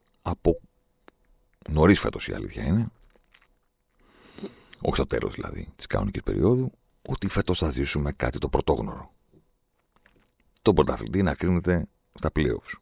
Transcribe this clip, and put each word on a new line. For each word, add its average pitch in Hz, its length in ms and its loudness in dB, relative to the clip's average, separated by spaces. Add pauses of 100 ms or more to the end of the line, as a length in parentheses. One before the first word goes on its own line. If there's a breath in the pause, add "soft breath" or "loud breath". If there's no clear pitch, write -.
(220)
από 85 400 0 (1080)
νωρίς 78 300 6
φέτος, - 280 -4
η 50 60 -6
αλήθεια 50 300 -8
είναι, 104 240 2 (2000 loud breath)
όχι - 120 0
στο 67 100 0
τέλος - 280 -4
δηλαδή - 420 -10
της - 100 -16
κανονικής - 380 -4
περίοδου, 127 480 2 (360)
ότι 127 200 -4
φέτος - 300 0
θα 80 120 0
ζήσουμε 69 420 -2
κάτι 62 260 -4
το 69 120 -4
πρωτόγνωρο. 67 600 -2 (1500)
Τον 104 140 6
πρωταθλητή 71 460 2
να 80 140 2
κρίνεται 87 500 2 (280)
στα - 220 -4
play-offs. 64 460 -2